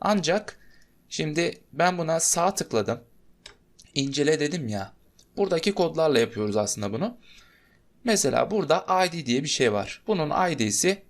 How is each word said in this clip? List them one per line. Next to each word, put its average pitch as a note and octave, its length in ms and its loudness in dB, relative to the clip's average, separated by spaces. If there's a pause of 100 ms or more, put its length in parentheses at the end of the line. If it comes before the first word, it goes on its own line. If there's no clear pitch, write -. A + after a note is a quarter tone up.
Ancak G3 580 0 (500)
şimdi D#3 520 -2 (120)
ben F3 260 0
buna E3 220 0
sağ F3+ 340 2
tıkladım. A2+ 500 -2 (920)
İncele C#3+ 460 0
dedim D3 280 -4
ya. G2 240 -6 (440)
Buradaki F#3 360 0
kodlarla D#3+ 460 2
yapıyoruz G#2+ 380 0
aslında G2+ 360 -2
bunu. F3+ 260 -4 (840)
Mesela C3+ 460 2
burada F#3 560 2
I E3 60 -6
D E3 140 -8
diye B2 160 0
bir D#3 60 -6
şey A#2+ 240 2
var. G2+ 340 -4
Bunun F3+ 440 0
I C#3+ 80 -2
D'si D#3 520 0